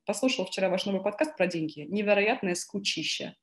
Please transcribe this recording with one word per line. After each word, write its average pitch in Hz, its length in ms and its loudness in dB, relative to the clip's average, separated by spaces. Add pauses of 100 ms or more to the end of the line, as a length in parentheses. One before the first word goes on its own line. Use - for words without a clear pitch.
«Послушал 233 400 0
вчера 190 240 0
ваш 190 160 0
новый 196 160 0
подкаст 311 340 0
про 185 100 4
деньги, 160 340 -4
невероятное 202 720 2
скучище». - 880 -4